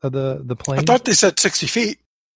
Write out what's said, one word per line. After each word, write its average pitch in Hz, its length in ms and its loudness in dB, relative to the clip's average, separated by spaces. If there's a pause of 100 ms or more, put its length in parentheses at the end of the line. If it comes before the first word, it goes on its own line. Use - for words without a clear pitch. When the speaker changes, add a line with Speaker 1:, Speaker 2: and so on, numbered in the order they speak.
Speaker 1:
uh, 139 60 -4
the, 135 340 -4
the 123 120 -6
plane? 139 260 -2
Speaker 2:
I - 20 0
thought 247 220 4
they 226 80 0
said - 260 4
sixty - 260 0
feet. 220 340 -2 (360)